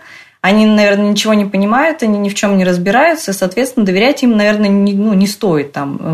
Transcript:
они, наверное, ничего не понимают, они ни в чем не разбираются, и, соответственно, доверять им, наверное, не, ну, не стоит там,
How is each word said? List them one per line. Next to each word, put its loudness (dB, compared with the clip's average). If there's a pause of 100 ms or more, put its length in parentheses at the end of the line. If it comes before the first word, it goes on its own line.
(420)
они, 2
наверное, 2
ничего -2
не 2
понимают, -2
они 0
ни -2
в -8
чем 0
не 2
разбираются, 0
и, -2
соответственно, -2
доверять 0
им, 2
наверное, 0
не, 2
ну, 0
не 2
стоит -2
там, -8 (160)